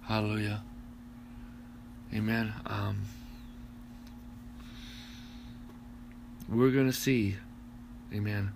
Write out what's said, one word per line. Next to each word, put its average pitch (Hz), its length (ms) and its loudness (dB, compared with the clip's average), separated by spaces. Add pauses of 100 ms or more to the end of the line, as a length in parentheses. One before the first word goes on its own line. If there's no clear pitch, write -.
Hallelujah. 107 580 4 (1500)
Amen. 110 360 4 (140)
Um, 101 380 2 (3500)
we're 123 220 8
gonna 131 200 8
see, 113 440 6 (760)
amen. 104 440 2